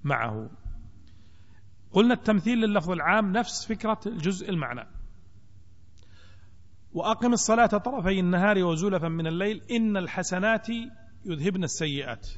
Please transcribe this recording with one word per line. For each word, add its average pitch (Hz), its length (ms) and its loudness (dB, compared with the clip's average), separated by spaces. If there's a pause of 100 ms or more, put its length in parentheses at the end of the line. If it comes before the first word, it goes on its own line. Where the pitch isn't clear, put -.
معه. 113 460 -2 (1400)
قلنا 233 220 8
التمثيل 220 440 2
لللفظ 208 340 2
العام 185 400 4
نفس - 360 -2
فكرة 220 380 -2
الجزء 190 440 -2
المعنى. 123 380 -2 (2000)
"وأقم 226 400 2
الصلاة 226 320 6
طرفي 196 540 2
النهار 185 440 6
وزلفا 170 440 2
من 165 200 0
الليل 190 340 -2 (100)
إن 220 260 2
الحسنات 185 720 0 (560)
يذهبن 175 380 0
السيئات". 139 760 -4